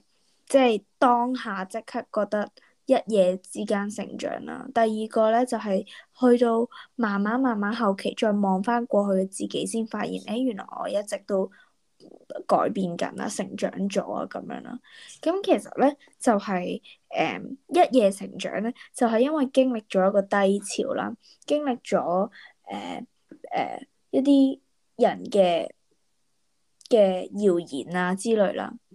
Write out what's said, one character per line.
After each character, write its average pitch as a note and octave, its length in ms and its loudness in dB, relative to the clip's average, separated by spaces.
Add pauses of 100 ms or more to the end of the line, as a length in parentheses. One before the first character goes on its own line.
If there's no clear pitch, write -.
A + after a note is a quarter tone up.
(480)
即 C#4 100 4
係 A#3+ 260 4 (140)
當 B3 380 4
下 A3 300 -6
即 A3+ 160 -10
刻 A#3+ 200 -8 (100)
覺 G#3 140 0
得 G#3 240 -4 (380)
一 C4 80 4 (180)
夜 F#3 240 4
之 - 260 -10
間 G3+ 240 -2
成 - 300 -10
長 - 280 -8
啦。 D#2 280 -12
第 A#3 80 2
二 A3 260 0
個 A3 220 2
呢， A#3 160 2
就 B3+ 140 -6
係 G#3 260 -2
去 - 580 2
到 A#3 240 2 (280)
慢 G3+ 260 0
慢， G#3+ 180 0
慢 B3+ 160 2
慢 G#3 200 -2
後 G#3 200 2
期 G3 220 -6
再 A3 140 2
望 G3 320 2
返 A#3 240 0
過 G3+ 160 2
去 G3 180 2
嘅 F#3+ 80 -2
自 G3 160 -8
己， - 220 -6
先 A3 180 -4
發 G#3 180 -8
現， F3+ 100 -6
誒， G3+ 280 -6
原 B3+ 140 -2
來 F#3+ 100 -12 (160)
我 - 80 -6
一 G3+ 140 -2
直 - 240 -8
都 F#3+ 240 -2 (960)
改 - 220 2
變 F#3 280 -4
緊 - 180 -6
啦， - 120 -8
成 G3 280 -8
長 G3 140 -4 (180)
咗 G3 240 -4
啊， - 160 -6
噉 - 200 -12
樣 C2+ 160 -10
啦。 - 160 -14 (420)
噉 F4 240 -2
其 F#4+ 60 0
實 - 280 0
呢， C#4 160 4 (240)
就 - 200 2
係， F3+ 420 -6 (280)
呃， C3 300 -2 (280)
一 C#4 320 4
夜 G3+ 120 4
成 G3 280 -12
長 - 240 -4
呢， A3+ 80 -2 (240)
就 B3 100 2
係 A3+ 140 2
因 C4+ 120 2
為 D4+ 220 2
經 C4 180 4
歷 A3 160 -4
咗 F#3+ 220 4
一 - 20 2
個 G3+ 120 4
低 G3 360 2
潮 - 360 -6
啦， G#3 200 -4 (300)
經 D4 180 -2
歷 C4+ 180 -4
咗， F3+ 500 -2 (320)
呃， - 420 -12 (460)
呃， C2 280 -4 (300)
一 C4+ 120 0
啲 C4+ 380 6 (380)
人 G3+ 280 2
嘅， F3+ 440 2 (1200)
嘅 F#3+ 420 4
謠 G3 280 2
言 D#3 360 -8
啊 F3+ 180 0
之 F#3+ 160 -4
類 G#3+ 240 2
啦， - 200 -6 (220)